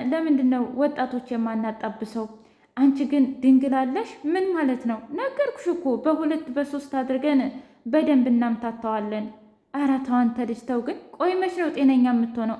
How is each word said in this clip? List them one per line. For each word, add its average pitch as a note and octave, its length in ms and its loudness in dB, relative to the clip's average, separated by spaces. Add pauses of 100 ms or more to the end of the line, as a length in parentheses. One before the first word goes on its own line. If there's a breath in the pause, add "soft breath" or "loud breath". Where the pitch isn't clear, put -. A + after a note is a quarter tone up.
ለምንድን C#4+ 440 2
ነው B3+ 160 2 (120)
ወጣቶች B3+ 520 -2
የማናጣብሰው? A3 960 -4 (500 soft breath)
አንቺ C#4 220 4 (100)
ግን C#4+ 160 4 (120)
ድንግል C4 380 6
አለሽ?" C4+ 360 -2 (140)
"ምን F#4 260 0
ማለት C4+ 340 0
ነው?" A#3 140 -2 (160)
"ነገርኩሽ C5 540 -4
እኮ E4+ 160 -2 (140)
በሁለት D#4 520 0
በሶስት C#4 440 -6
አድርገን C4 460 0 (460 loud breath)
በደንብ C4+ 420 4
እናምታታዋለን።" A3+ 1000 -2 (480)
"ኧረ C#4 240 2
ተው B3 180 -2
አንተ A#3+ 280 2
ልጅ A3+ 180 -6
ተው B3 200 -2
ግን። D4+ 160 -6 (140)
ቆይ F4+ 220 0
መች F#4 220 0
ነው E4 160 -2
ጤነኛ C4 340 4
የምትሆነው?" A#3 540 -2